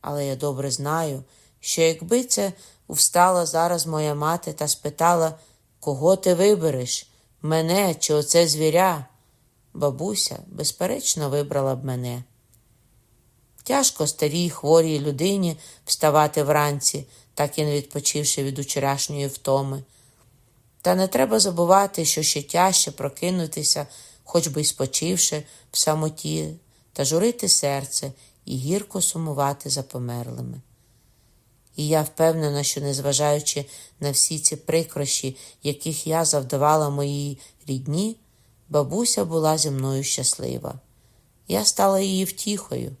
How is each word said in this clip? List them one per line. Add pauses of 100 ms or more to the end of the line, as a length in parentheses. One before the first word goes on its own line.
Але
я
добре
знаю, (360)
що
якби
це (360)
встала
зараз
моя
мати
та
спитала: (440)
«Кого
ти
вибереш, (340)
мене
чи
оце
звіря?», (680)
бабуся,
безперечно,
вибрала
б
мене. (1400)
Тяжко
старій
хворій
людині (280)
вставати
вранці, (280)
так
і
не
відпочивши
від
учорашньої
втоми. (1000)
Та
не
треба
забувати,
що
ще
тяжче
прокинутися, (360)
хоч
би
й
спочивши (280)
в
самоті, (400)
та
журити
серце (340)
і
гірко
сумувати
за
померлими. (1120)
І
я
впевнена,
що,
незважаючи (340)
на
всі
ці
прикрощі, (260)
яких
я
завдавала
моїй (280)
рідні, (520)
бабуся
була
зі
мною
щаслива. (680)
Я
стала
її
втіхою.